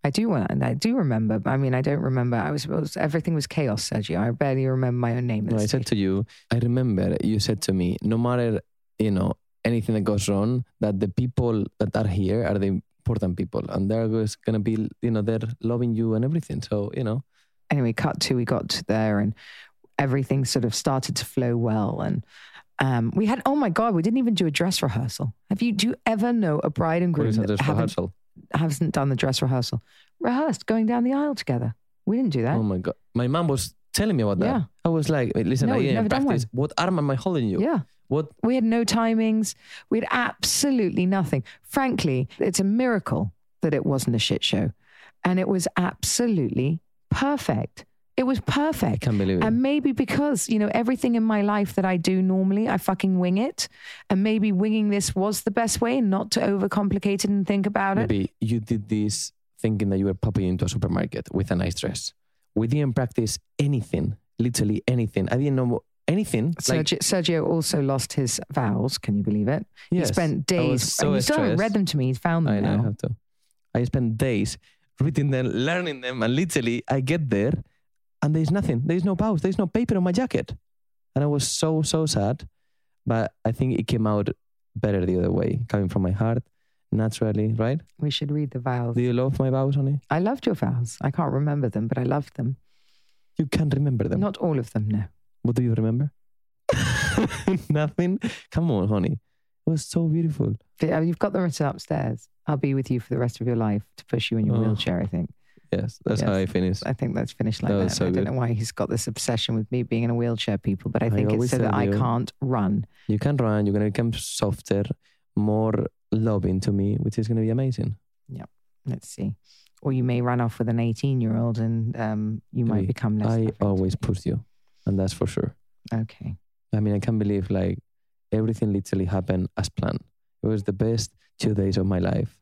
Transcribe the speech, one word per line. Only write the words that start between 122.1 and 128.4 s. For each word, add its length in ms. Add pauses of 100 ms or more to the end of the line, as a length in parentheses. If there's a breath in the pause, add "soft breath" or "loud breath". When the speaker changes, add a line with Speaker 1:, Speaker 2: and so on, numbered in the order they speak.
Speaker 1:
you 120
might 180
Speaker 2:
Baby, 60
Speaker 1:
become 300
less 100
Speaker 2:
I 100
Speaker 1:
loving 160
to 100
Speaker 2:
always 300
Speaker 1:
me. 80
Speaker 2:
push 220
you, 200 (420)
and 140
that's 120
for 140
sure. 300 (360)
Speaker 1:
Okay. 440 (360)
Speaker 2:
I 80
mean, 140
I 60
can't 180
believe, 320
like, 280 (520)
everything 420